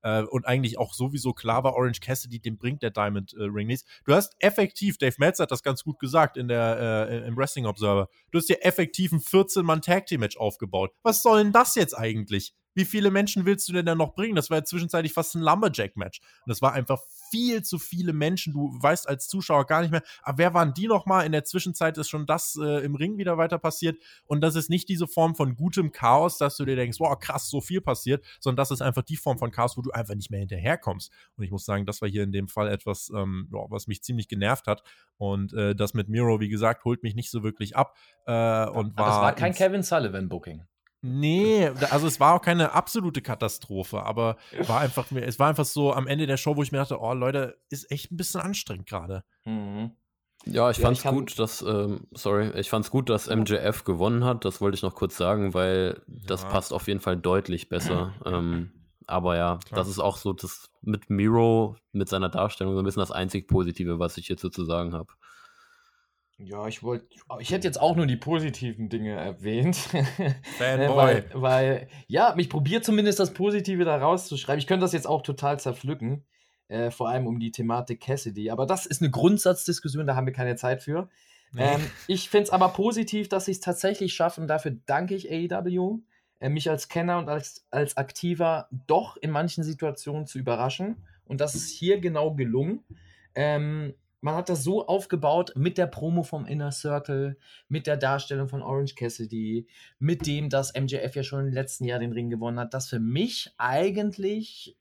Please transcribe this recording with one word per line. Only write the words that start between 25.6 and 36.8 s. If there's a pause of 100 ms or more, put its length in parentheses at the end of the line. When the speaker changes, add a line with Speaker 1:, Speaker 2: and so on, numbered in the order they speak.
Speaker 1:
Chaos,
dass
du
dir
denkst,
"Wow,
krass,
so
viel
passiert", (180)
sondern
das
ist
einfach
die
Form
von
Chaos,
wo
du
einfach
nicht
mehr
hinterherkommst. (280)
Und
ich
muss
sagen,
das
war
hier
in
dem
Fall
etwas,
ähm,
ja, (100)
was
mich
ziemlich
genervt
hat. (340)
Und,
äh,
das
mit
Miro,
wie
gesagt,